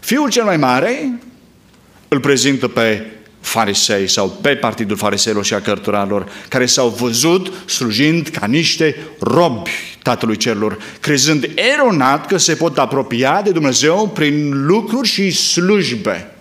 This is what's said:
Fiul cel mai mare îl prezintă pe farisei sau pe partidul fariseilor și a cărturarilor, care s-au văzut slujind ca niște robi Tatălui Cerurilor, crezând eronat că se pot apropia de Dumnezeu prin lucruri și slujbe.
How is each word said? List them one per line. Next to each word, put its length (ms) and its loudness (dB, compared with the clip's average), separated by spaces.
Fiul 300 0
cel 140 0
mai 120 2
mare 640 0
îl 120 0
prezintă 480 2
pe 380 0
farisei 680 0
sau 200 0
pe 260 0
partidul 420 -4
fariseilor 480 0
și 100 -2
a 60 0
cărturarilor, 680 -2
care 180 2
s-au 220 2
văzut 640 0
slujind 640 0
ca 180 -6
niște 500 0
robi 500 2
Tatălui 340 0
Cerurilor, 420 -2
crezând 540 0
eronat 720 2
că 100 0
se 180 2
pot 240 0
apropia 640 0
de 80 2
Dumnezeu 640 2
prin 520 0
lucruri 420 0
și 220 0
slujbe. 1120 -2